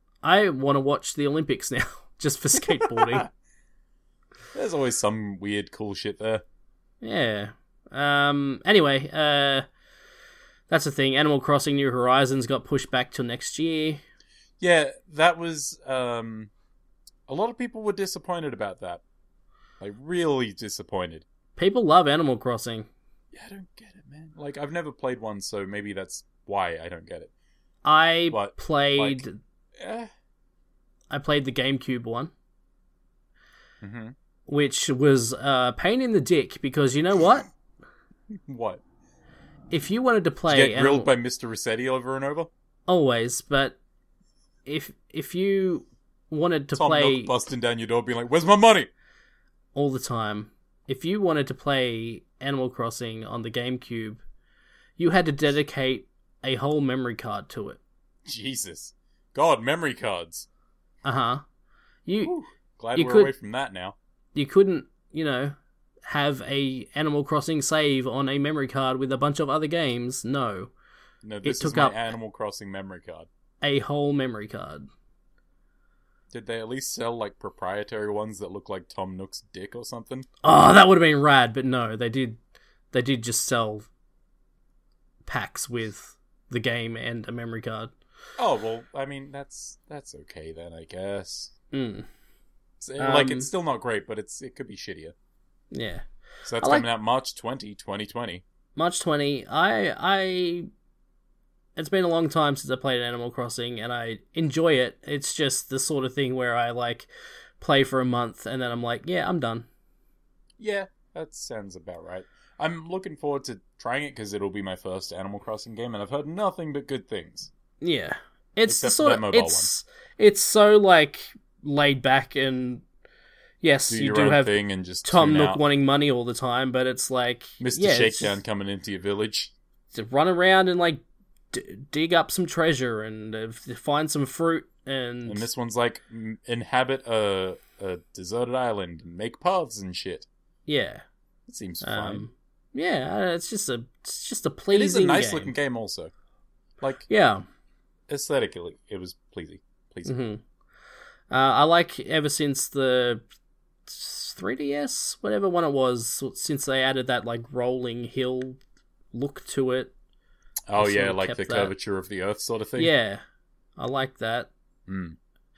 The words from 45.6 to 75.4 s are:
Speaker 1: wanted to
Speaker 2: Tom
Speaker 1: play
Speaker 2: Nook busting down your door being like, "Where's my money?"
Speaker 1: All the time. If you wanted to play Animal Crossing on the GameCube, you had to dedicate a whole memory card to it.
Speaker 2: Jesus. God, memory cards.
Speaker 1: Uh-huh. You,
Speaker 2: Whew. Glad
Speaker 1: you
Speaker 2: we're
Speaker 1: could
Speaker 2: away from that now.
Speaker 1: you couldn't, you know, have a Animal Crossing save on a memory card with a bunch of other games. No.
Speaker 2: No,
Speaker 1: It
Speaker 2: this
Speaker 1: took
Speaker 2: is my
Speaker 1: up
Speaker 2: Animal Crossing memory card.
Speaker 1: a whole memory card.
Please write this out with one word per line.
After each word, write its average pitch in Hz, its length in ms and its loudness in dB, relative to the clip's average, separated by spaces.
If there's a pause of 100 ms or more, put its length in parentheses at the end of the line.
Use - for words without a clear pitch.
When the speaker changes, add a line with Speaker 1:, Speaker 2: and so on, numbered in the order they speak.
Speaker 1:
wanted 156 380 0
to 151 80 -2
Speaker 2:
Tom 151 120 4
Speaker 1:
play 143 280 6
Speaker 2:
Nook 120 100 -6
busting 123 320 -2
down 120 200 0
your 113 80 -6
door 117 140 2
being 117 160 -2
like, 120 140 -4
"Where's 160 140 4
my 196 100 8
money?" 208 320 8 (880)
Speaker 1:
All 143 160 0
the 131 80 -4
time. 107 520 -6 (360)
If 135 180 -6
you 202 160 0
wanted 156 260 2
to - 60 -6
play 117 720 -2 (180)
Animal 131 280 -2
Crossing 113 540 -8
on 113 200 -10
the 127 80 -10
GameCube, 120 640 -6 (800)
you 165 140 4
had 180 160 4
to 156 40 0
dedicate 143 760 0 (360)
a 131 120 -2
whole 143 260 0
memory 127 340 -2
card 104 340 -10
to - 200 -10
it. - 100 -20 (460)
Speaker 2:
Jesus. 107 680 -10 (400)
God, 143 280 4
memory 143 320 -2
cards. 90 540 -8 (580)
Speaker 1:
Uh-huh. 127 340 -2 (640)
You, 202 200 0
Speaker 2:
Whew. 339 180 -4 (360)
Glad 120 200 -4
Speaker 1:
you - 60 4
Speaker 2:
we're 127 60 -2
Speaker 1:
could 135 100 6
Speaker 2:
away 135 100 4
from 107 200 -10
that 123 220 -6
now. 92 220 -10 (380)
Speaker 1:
you 147 140 -2
couldn't, 196 380 4 (260)
you 156 140 -6
know, 139 280 -2 (540)
have 143 360 -2
a 135 520 -4
Animal 147 280 0
Crossing 151 380 -2
save 143 460 2
on 135 220 -2
a 139 80 -2
memory 143 300 0
card 131 300 -2
with 131 140 -2
a 135 60 -2
bunch 143 220 0
of 151 100 0
other 156 180 0
games. 127 580 -2
No. 113 440 -4 (540)
Speaker 2:
No, 107 140 -12
Speaker 1:
It 101 60 -12
Speaker 2:
this 135 160 -2
Speaker 1:
took 156 120 -2
Speaker 2:
is - 40 -4
my 151 80 4
Speaker 1:
up 127 120 2
Speaker 2:
Animal 113 360 -6
Crossing 104 400 -8
memory 95 300 -12
card. 82 260 -18 (340)
Speaker 1:
a 143 180 2
whole 143 340 -2
memory 123 340 -2
card. 76 420 -14 (1400)